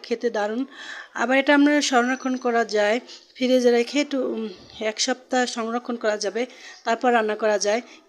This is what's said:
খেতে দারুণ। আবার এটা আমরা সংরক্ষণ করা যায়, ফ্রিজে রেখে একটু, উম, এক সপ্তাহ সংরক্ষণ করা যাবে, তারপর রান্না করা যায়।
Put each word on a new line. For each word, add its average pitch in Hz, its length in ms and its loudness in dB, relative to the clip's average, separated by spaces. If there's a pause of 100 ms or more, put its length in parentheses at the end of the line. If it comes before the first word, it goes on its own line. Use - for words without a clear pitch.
খেতে 240 260 -2
দারুণ। 220 360 -2 (480)
আবার 247 240 0
এটা 277 180 4
আমরা 285 260 6
সংরক্ষণ 254 560 0
করা 233 280 0
যায়, 208 340 0 (360)
ফ্রিজে 247 360 4
রেখে 240 300 2
একটু, 285 220 -2
উম, 220 260 -4 (300)
এক 214 200 -4
সপ্তাহ 254 460 -2
সংরক্ষণ 240 500 -6
করা 214 220 -2
যাবে, 208 280 -4 (380)
তারপর 233 300 0
রান্না 214 220 2
করা 214 240 0
যায়। 208 220 0 (260)